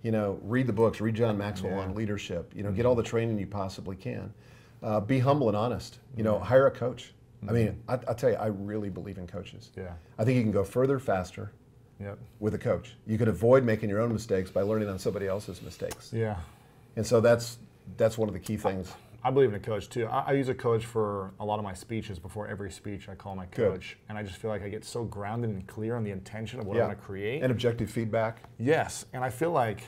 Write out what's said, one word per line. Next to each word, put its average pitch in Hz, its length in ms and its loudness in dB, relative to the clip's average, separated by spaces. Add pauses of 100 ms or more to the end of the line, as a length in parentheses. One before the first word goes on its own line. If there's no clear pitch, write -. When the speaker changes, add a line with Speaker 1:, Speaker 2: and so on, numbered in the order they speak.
Speaker 1:
You 113 60 0
know, 104 320 0
read 123 240 0
the 110 60 0
books, 107 280 4
read 113 140 0
John 110 200 2
Maxwell 98 360 -4
Speaker 2:
Yeah. 98 80 -2
Speaker 1:
on 92 160 -4
leadership, 101 600 -4
you 104 60 -8
know, 101 100 -2
get 113 140 2
all 123 80 6
the 117 80 4
Speaker 2:
Mm-hmm. - 80 -2
Speaker 1:
training 113 300 0
you 92 80 -4
possibly 95 480 -6
can. 107 360 -8 (520)
Uh, 107 160 2
be 120 180 2
humble 135 300 4
and 104 100 2
honest, 107 400 -2 (180)
you 113 80 -2
know, 107 140 4
Speaker 2:
Yeah. 95 60 -2
Speaker 1:
hire 135 240 8
a - 40 6
coach. 123 400 -6 (360)
I 110 40 -2
mean, 113 180 4 (180)
Speaker 2:
Mm-hmm. 127 200 -2
Speaker 1:
I, - 40 -2
I - 20 0
tell 123 160 2
you, 104 60 4
I 110 120 -2
really 101 440 -4
believe 92 260 -8
in 90 80 -10
coaches. - 500 -12
Speaker 2:
Yeah. 90 180 -10 (260)
Speaker 1:
I 110 40 2
think 127 140 4
you 117 60 4
can 107 80 2
go 98 120 2
further, 131 360 2
faster 101 540 -2 (460)
Speaker 2:
Yep. 101 200 -10 (200)
Speaker 1:
with 107 140 0
a 107 60 -4
coach. - 360 -2 (120)
You 110 100 2
can 110 120 4
avoid 120 340 8
making 107 260 2
your 101 100 0
own 117 140 2
mistakes 95 380 -2
by 92 100 2
learning 104 280 0
on 95 100 -4
somebody 98 260 -2
else's 95 380 -4
mistakes. - 500 -10
Speaker 2:
Yeah. 110 240 0 (580)
Speaker 1:
And 110 80 0
so - 160 6
that's, 117 380 6 (400)
that's 113 180 4
one 110 140 0
of 92 40 -6
the 90 60 -6
key 107 180 -4
things. 95 360 -2 (300)
Speaker 2:
I, 127 60 2
I - 20 2
believe 131 180 6
in 104 60 -2
a 98 40 -6
coach 104 300 -4
too. 117 160 -2
I, 123 220 -2
I 143 60 0
use 135 160 2
a 123 40 -2
coach 117 320 2
for 101 540 -2
a 107 60 -6
lot 107 120 0
of 107 80 -4
my 95 80 -8
speeches. 101 460 -6
Before 104 280 -10
every 101 220 -8
speech, 101 400 -10
I 95 60 -12
call 98 200 -10
my 92 120 -8
Speaker 1:
Good. 104 240 2
Speaker 2:
coach, - 260 -8 (100)
and 104 120 -8
I 107 40 -6
just 92 140 -10
feel 110 140 -4
like 101 100 -4
I 104 80 -8
get 104 160 -8
so 120 180 -6
grounded 104 460 -4
and 95 160 -6
clear 110 300 -4
on 113 80 -2
the 104 80 -4
intention 110 480 -10
of 104 80 -6
what 107 100 0
I 117 40 4
Speaker 1:
Yeah. 107 80 4
Speaker 2:
wanna 101 100 -6
create. 104 420 -6
Speaker 1:
And 127 100 2
objective 117 380 0
feedback. 113 540 -2 (160)
Speaker 2:
Yes, 123 540 0
and 127 100 -4
I 127 80 -2
feel 160 180 0
like 117 380 2